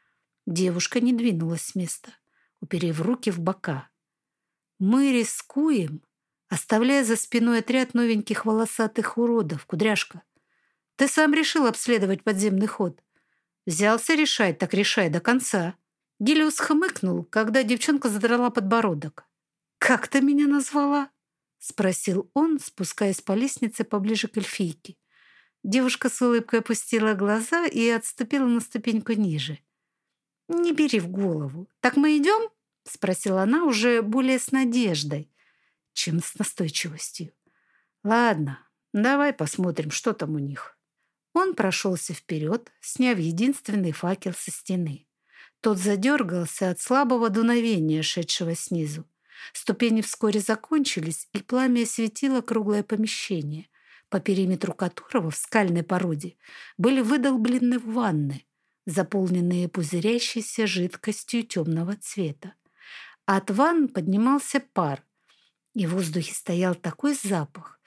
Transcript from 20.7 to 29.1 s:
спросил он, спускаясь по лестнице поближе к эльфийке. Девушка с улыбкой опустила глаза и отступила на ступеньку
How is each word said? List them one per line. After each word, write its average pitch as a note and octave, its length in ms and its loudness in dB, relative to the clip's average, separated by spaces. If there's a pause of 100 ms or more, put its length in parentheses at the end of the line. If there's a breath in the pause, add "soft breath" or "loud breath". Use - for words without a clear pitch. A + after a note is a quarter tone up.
спросил F#3+ 760 -2
он, D4+ 260 2
спускаясь - 640 -4
по - 120 -2
лестнице A#3 500 -2
поближе G#3 440 -2
к - 100 -6
эльфийке. F#3 580 -6 (680 soft breath)
Девушка B3 460 0
с - 120 -4
улыбкой A#3 380 2
опустила A3 560 0
глаза G#3+ 500 0
и A#3 240 0
отступила A#3 560 -2
на A#3 160 2
ступеньку A3+ 520 -2